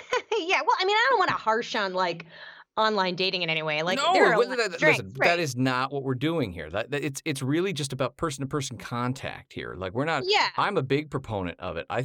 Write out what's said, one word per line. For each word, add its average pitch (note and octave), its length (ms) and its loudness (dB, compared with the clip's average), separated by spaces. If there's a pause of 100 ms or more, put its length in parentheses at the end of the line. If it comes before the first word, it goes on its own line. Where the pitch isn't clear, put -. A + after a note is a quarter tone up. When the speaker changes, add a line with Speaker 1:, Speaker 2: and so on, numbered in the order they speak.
(440)
Speaker 1:
Yeah, E4+ 160 2
well, A#4 180 2
I F#4 60 0
mean, G4+ 120 2
I A#4 120 4
don't A#4+ 100 6
wanna E4+ 140 4
harsh A3 420 0
on, G3 180 0
like, F3 320 0 (500)
online G3+ 400 2
dating F3+ 280 0
in E3 60 0
any D#3+ 140 2
way. D3+ 200 0
Like, F3 160 0
Speaker 2:
No, D#4+ 140 4
Speaker 1:
there - 160 8
are - 40 4
a - 60 4
Speaker 2:
well, A#3+ 100 2
Speaker 1:
lot B3+ 80 -2
Speaker 2:
that, - 20 0
Speaker 1:
of A3+ 140 2
Speaker 2:
listen, E3+ 40 -8
Speaker 1:
strengths, B2+ 440 2
Speaker 2:
that - 80 4
Speaker 1:
right? F3 100 2
Speaker 2:
is C#3+ 160 -2
not C3 360 0
what C#3 120 -4
we're C3 120 -2
doing C#3 360 -2
here. D#2+ 180 -10
That, A2 220 -4
that, C#3+ 120 -2
it's, C#3 200 -6
it's D3+ 180 -4
really D#3+ 300 0
just C#3+ 220 -4
about C3 240 -4
person-to-person C#3 600 -4
contact - 760 -6
here. A#1+ 240 -8
Like, F#2 160 -6
we're B2+ 120 0
not, D#3+ 200 0
Speaker 1:
Yeah. F#4 220 2 (100)
Speaker 2:
I'm F#3+ 200 0
a C#3 60 2
big C#3+ 280 0
proponent G2 480 -4
of E2+ 180 -6
it. D#2+ 120 -6
I, A2+ 160 -2